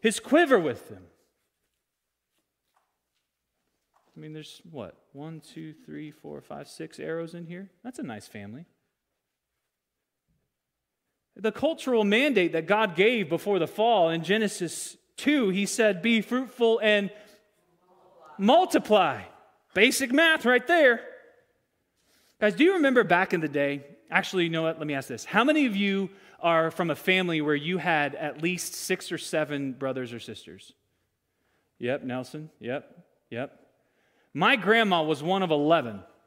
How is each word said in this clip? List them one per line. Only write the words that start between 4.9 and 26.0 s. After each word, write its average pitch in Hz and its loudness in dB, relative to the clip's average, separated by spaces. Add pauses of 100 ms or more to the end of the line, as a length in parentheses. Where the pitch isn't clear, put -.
One, 156 -14
two, 156 -18
three, 151 -16
four, 147 -16
five, 143 -16
six - -16
arrows 165 -10
in 170 -14
here? 180 -16 (140)
That's 254 -14
a - -8
nice 110 -12
family. 110 -16 (2750)
The 214 -4
cultural 262 -2
mandate 208 2
that 160 -4
God 202 0
gave 208 2
before 180 -2
the 160 0
fall 208 2
in 165 -2
Genesis 196 -4 (220)
two, 269 2
he 196 -2
said, 208 0
"Be 226 2
fruitful 233 0
and 208 2 (1300)
multiply." 202 4 (520)
Basic 247 2
math 320 4
right 247 4
there. 285 4 (1300)
Guys, 208 2
do 226 4
you 381 6
remember 269 4
back 175 2
in 170 0
the 156 -4
day? 143 -2 (260)
Actually, 180 0
you 165 -2
know 165 -2
what? 160 -2
Let 151 -8
me 147 -4
ask 135 -6
this. 120 -12
How 226 2
many 302 2
of 208 -2
you 196 0 (320)